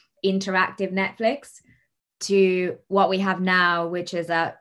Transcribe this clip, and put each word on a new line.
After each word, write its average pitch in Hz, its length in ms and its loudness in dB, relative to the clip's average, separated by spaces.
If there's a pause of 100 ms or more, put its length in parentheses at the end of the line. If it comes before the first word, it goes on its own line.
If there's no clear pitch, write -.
(240)
interactive 190 720 0
Netflix 220 680 -4 (580)
to 185 580 2 (100)
what 196 220 2
we 190 80 -2
have 190 240 -2
now, 175 460 2
which 175 260 -6
is 170 160 -4
a 165 320 -2